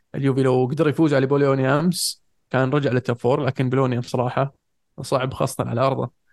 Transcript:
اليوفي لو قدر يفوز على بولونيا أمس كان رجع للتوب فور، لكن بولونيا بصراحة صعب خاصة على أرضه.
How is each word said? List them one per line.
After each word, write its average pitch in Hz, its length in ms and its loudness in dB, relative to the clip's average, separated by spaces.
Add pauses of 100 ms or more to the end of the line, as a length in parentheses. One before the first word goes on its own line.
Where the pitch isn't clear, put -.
(140)
اليوفي 135 280 0
لو 127 240 4
قدر 151 220 0
يفوز 151 260 2
على 135 120 4
بولونيا 135 540 2
أمس - 420 -2 (280)
كان 131 200 0
رجع 139 200 0
للتوب 120 260 0
فور، 120 300 0
لكن 127 240 -2
بولونيا 127 300 0
بصراحة 127 540 -2 (460)
صعب 131 340 -2
خاصة 135 300 -4
على 120 160 -2
أرضه. 127 300 0 (220)